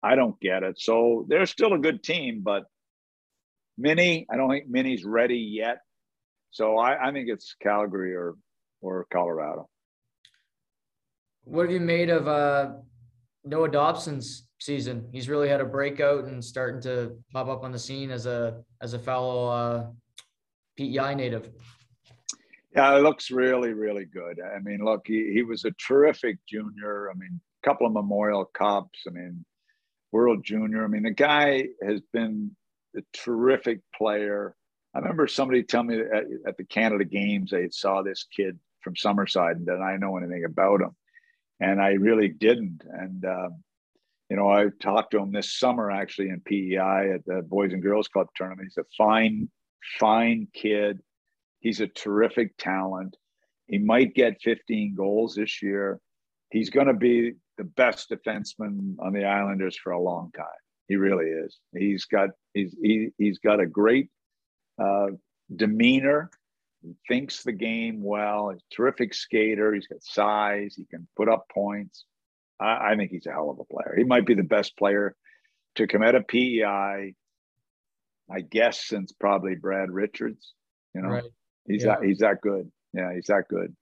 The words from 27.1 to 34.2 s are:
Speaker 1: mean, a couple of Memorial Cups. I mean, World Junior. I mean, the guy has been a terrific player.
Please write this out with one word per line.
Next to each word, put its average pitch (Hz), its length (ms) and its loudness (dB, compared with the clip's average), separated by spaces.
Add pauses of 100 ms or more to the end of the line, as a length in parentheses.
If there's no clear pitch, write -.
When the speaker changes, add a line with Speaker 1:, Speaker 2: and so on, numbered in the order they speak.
Speaker 1:
mean, 92 240 -12 (240)
a - 40 2
couple 135 200 2
of 113 60 0
Memorial 101 520 0
Cups. 101 640 -2
I 92 40 -12
mean, 87 320 -14 (680)
World 113 320 4
Junior. 110 400 -2
I 107 40 -2
mean, 107 160 0
the 110 80 0
guy 143 540 4 (180)
has 101 180 -2 (120)
been 107 420 -4 (400)
a 101 60 -8 (120)
terrific 120 680 0 (140)
player. 104 600 -2 (380)